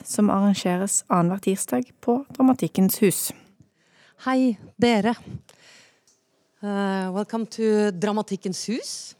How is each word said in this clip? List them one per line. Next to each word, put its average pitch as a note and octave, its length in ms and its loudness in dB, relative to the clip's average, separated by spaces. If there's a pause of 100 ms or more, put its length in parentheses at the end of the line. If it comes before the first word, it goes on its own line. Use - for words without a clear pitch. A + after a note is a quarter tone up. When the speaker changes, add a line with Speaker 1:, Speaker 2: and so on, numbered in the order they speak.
Speaker 1:
som G#3 240 2
arrangeres G3 760 2
annenhver F3+ 400 2
tirsdag B3 400 -2 (160)
på A#3+ 160 0 (160)
Dramatikkens E3+ 680 2
Hus. F#3 200 2 (1040)
Speaker 2:
Hei, C4 300 2 (200)
dere. A#3 380 2 (1500)
Uh, G3 540 -2
welcome G#3+ 400 -4
to G#3+ 400 2
Dramatikkens G3+ 720 -4
Hus. D4+ 220 -6 (280)